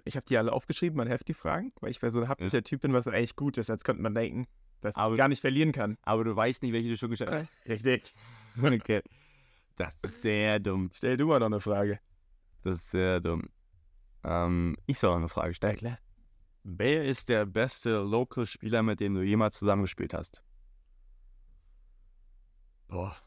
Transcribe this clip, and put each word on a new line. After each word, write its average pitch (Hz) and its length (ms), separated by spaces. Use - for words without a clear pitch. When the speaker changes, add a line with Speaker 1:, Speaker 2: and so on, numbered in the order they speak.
Speaker 1:
ich - 100
hab 131 100
die 123 120
alle 113 160
aufgeschrieben, 170 440
mein 117 100
Heft, 127 200
die 160 60
Fragen, 175 480
weil 113 80
ich 117 100
bei 120 120
so 120 100
ein 120 60
haptischer 104 300
Speaker 2:
Ja. 113 40
Speaker 1:
Typ 139 200
bin, 139 120
was 123 140
eigentlich 117 280
gut 143 220
ist, 113 140
als 110 120
könnte 113 200
man 110 100
denken, 113 320
dass 104 120
ich - 40
Speaker 2:
Aber 110 200
Speaker 1:
gar 135 100
nicht 143 140
verlieren 143 300
kann. 110 320
Speaker 2:
aber 110 200
du 110 120
weißt 113 260
nicht, 123 120
welche 117 160
du 113 80
schon 117 120
gestellt 113 220
hast. 156 260
Speaker 1:
<laughs> - 100
Richtig. 120 460
Speaker 2:
Okay. 117 400
Das 85 280
ist - 180
sehr 107 380
dumm. 95 340
Speaker 1:
Stell 123 240
du 147 100
mal 147 120
noch 113 80
eine 104 120
Frage. 101 400
Speaker 2:
Das 92 140
ist - 140
sehr 92 280
dumm. 85 240
Ähm, 87 520
ich 139 140
soll 90 160
eine 82 140
Frage 85 260
stellen. 104 200
Speaker 1:
Ja, - 40
klar. 120 200
Speaker 2:
Wer 120 420
ist 131 240
der 107 180
beste 113 540
Local-Spieler, 113 840
mit 107 160
dem 101 160
du 92 60
jemals 107 360
zusammengespielt 98 560
hast? - 300
Speaker 1:
Boah. 92 280